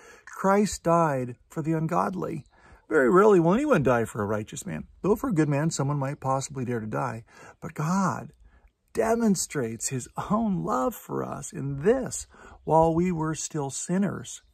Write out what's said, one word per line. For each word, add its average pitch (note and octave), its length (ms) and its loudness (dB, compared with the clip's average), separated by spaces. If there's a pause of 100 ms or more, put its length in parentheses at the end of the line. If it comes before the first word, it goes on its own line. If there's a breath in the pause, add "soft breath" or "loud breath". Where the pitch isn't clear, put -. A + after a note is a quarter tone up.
(240 loud breath)
Christ G3 580 0
died D3 540 2 (120)
for - 140 -8
the D#3 100 -2
ungodly." E3 720 -2 (440 soft breath)
Very C4 200 4
rarely G3+ 300 8
will E3+ 160 4
anyone B3 300 2
die A#2+ 200 4
for - 160 -8
a G2+ 60 0
righteous G#2+ 400 -6
man, - 220 -10 (140)
though F#3 120 2
for C#4 160 -4
a G#3 40 0
good D3+ 140 2
man, D3 220 0
someone D3 300 -2
might C#3 180 -6
possibly C3+ 460 -4
dare A#2+ 160 -4
to A2 80 -8
die. A#2+ 340 -6 (400 loud breath)
But - 120 -12
God E3+ 580 -2 (600)
demonstrates G3+ 960 0
his B2+ 180 -6 (200)
own G3+ 360 0
love B3+ 320 -2
for - 260 -8
us - 300 -10
in C#3 320 -8
this: A#3 420 0 (380 loud breath)
while D#3+ 280 6
we F3 200 2
were D#3 240 -2
still C#3+ 340 -6
sinners, - 720 -4 (100)